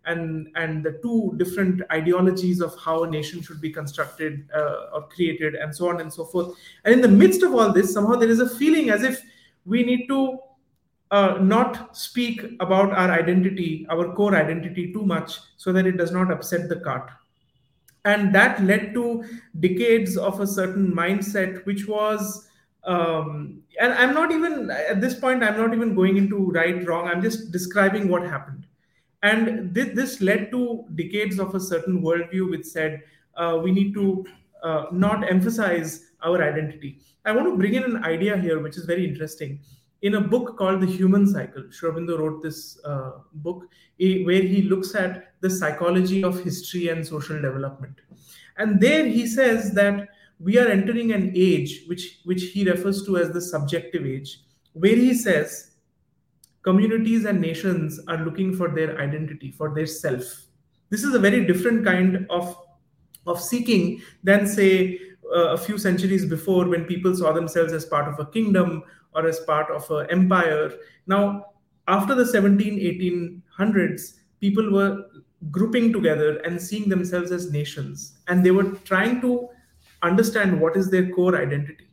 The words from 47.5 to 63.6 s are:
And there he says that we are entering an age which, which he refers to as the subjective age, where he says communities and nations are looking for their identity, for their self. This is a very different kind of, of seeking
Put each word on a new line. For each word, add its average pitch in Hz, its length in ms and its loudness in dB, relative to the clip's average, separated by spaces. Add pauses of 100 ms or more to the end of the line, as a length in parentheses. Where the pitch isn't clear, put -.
And 202 240 2
there 294 260 6
he 233 220 0
says 226 460 2
that 202 340 2 (320)
we 196 180 4
are 247 80 6
entering 226 460 2
an 185 240 0
age 160 500 2
which, - 380 -10
which 180 220 -2
he 196 220 -2
refers 196 380 -2
to 190 100 0
as 170 140 0
the 175 100 -4
subjective 160 640 -6
age, 139 360 -10 (320)
where 196 240 4
he 247 180 4
says 196 640 -2 (880)
communities 220 600 2
and 196 160 0
nations 165 680 -4
are 160 160 -4
looking 185 320 -4
for 175 100 -2
their 151 340 -4
identity, 147 520 -6
for 151 200 -6
their 156 140 -2
self. - 600 -8 (440)
This 214 140 -4
is 277 100 0
a 226 60 4
very 202 260 4
different 202 380 2
kind 185 440 2
of, 175 280 -6 (680)
of 175 160 -4
seeking 233 600 0 (220)